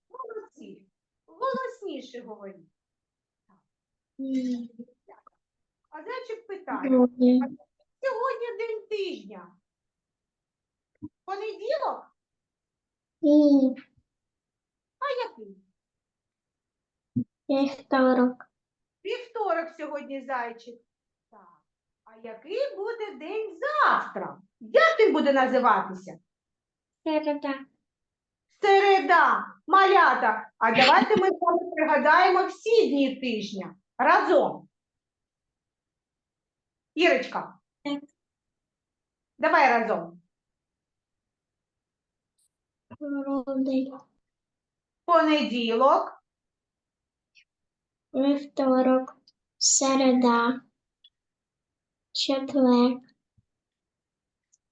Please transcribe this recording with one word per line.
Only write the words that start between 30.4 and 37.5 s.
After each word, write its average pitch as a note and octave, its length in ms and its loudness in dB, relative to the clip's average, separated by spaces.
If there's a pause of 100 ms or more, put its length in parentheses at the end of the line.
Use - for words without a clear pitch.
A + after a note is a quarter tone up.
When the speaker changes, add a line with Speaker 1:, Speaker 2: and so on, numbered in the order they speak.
Speaker 1:
а A3+ 140 0
давайте C4+ 500 4
ми F#4+ 80 2
з E4 120 -2
вами E4+ 340 0
пригадаємо D#4 720 2
всі A4 420 0
дні C#4 260 0
тижня G3+ 600 -8 (220)
разом. D4 720 2 (2250)
Ірочка. D4 640 -2 (240)